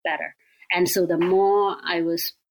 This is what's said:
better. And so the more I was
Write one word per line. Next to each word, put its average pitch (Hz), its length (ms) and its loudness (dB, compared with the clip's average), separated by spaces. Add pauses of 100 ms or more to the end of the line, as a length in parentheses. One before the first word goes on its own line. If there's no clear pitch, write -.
better. 156 320 -6 (380)
And 180 160 2
so 185 160 0
the 170 140 0
more 196 680 2
I 170 160 -2
was 170 320 -4 (180)